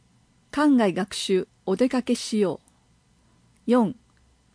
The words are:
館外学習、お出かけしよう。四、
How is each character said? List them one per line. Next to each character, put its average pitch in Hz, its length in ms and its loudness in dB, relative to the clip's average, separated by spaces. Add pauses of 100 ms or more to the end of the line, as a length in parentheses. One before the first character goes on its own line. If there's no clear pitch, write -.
(520)
館 285 240 2
外 208 180 4
学 180 200 -4
習、 - 340 -2 (180)
お 190 100 -2
出 247 120 2
か 254 140 -2
け 240 140 -2
し - 240 -4
よ 180 260 -2
う。 - 40 -20 (960)
四、 226 300 2 (600)